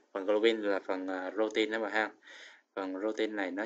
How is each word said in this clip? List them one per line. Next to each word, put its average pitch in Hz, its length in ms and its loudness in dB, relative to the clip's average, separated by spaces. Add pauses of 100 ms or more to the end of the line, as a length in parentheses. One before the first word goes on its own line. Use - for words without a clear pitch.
(120)
Phần 98 140 -4
globin 107 360 4
là 101 180 2
phần, 92 280 -4
à, 92 260 -4
protein 107 380 2
đó 113 80 0
mà 107 100 -2
ha. 107 220 0 (600)
Phần 95 260 -4
protein 107 360 0
này 95 160 -2
nó 98 140 -4